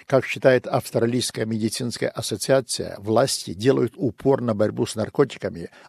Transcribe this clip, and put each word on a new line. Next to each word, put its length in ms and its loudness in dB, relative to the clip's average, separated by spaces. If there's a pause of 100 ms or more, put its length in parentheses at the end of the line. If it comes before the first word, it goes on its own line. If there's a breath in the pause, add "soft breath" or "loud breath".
Как 180 4
считает 420 2
Австралийская 800 -2
медицинская 640 -2
ассоциация, 880 -2
власти 560 0
делают 420 2
упор 440 0
на 140 0
борьбу 300 0
с 100 -6
наркотиками, 760 -2 (180 loud breath)